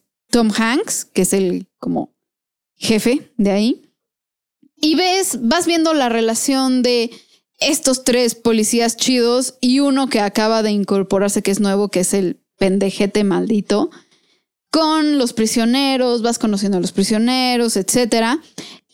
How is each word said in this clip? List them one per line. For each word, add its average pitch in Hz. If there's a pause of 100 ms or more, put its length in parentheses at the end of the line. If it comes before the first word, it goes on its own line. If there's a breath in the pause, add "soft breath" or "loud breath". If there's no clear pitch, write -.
(300)
Tom 226
Hanks, 233
que -
es -
el 185 (120)
como - (640)
jefe 233
de 202
ahí. 208 (1000)
Y 302
ves, 359
vas 320
viendo 330
la 254
relación 254
de 240 (500 loud breath)
estos 262
tres 247
policías 233
chidos 247
y 247
uno 277
que 247
acaba 220
de 214
incorporarse, 202
que 196
es 202
nuevo, 196
que 180
es 185
el 190 (200)
pendejete 196
maldito, 202 (800 loud breath)
con 311
los 247
prisioneros, 240
vas 233
conociendo 202
a 180
los 170
prisioneros, 233
etcétera. 233 (540 loud breath)